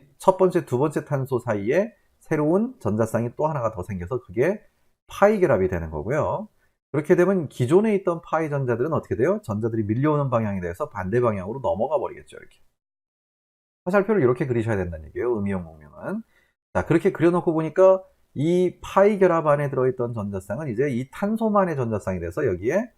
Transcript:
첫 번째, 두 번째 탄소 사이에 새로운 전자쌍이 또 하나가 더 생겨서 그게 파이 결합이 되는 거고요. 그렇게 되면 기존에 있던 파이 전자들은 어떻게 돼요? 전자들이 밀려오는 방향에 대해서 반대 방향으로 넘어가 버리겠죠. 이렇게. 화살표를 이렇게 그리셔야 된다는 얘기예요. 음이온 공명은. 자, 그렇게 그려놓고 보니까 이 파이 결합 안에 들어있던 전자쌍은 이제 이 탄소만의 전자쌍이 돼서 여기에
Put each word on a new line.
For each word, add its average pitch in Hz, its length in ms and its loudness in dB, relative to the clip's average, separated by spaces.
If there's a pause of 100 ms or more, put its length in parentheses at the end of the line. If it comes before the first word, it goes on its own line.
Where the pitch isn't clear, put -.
(180)
첫 185 180 2
번째, 180 300 2
두 123 120 -2
번째 151 260 -2
탄소 131 360 -4
사이에 117 520 -2 (280)
새로운 170 580 0
전자쌍이 113 580 -2
또 151 120 -2
하나가 127 240 -4
더 90 100 -6
생겨서 92 400 -8
그게 143 400 -2 (460)
파이 208 320 4
결합이 120 260 4
되는 82 240 -4
거고요. 113 580 -4 (440)
그렇게 151 240 2
되면 175 320 2
기존에 185 480 2
있던 175 260 -2
파이 156 260 -2
전자들은 135 440 -2
어떻게 123 240 -4
돼요? 170 260 0
전자들이 110 400 -2
밀려오는 135 480 0
방향에 110 300 0
대해서 87 300 -6
반대 98 300 -2
방향으로 110 400 -2
넘어가 113 380 -2
버리겠죠. 87 380 -10
이렇게. - 240 -20 (1200)
화살표를 196 380 2
이렇게 127 240 2
그리셔야 117 300 0
된다는 85 320 -6
얘기예요. 120 280 -2
음이온 98 280 -4
공명은. 80 580 -10 (500)
자, 90 140 -2
그렇게 170 240 2
그려놓고 175 420 2
보니까 185 520 4 (300)
이 175 460 0
파이 202 380 4
결합 170 280 4
안에 143 240 2
들어있던 127 440 0
전자쌍은 104 540 -6
이제 131 220 -2
이 131 200 -4
탄소만의 202 680 0
전자쌍이 110 440 -2
돼서 85 260 -4
여기에 123 520 -2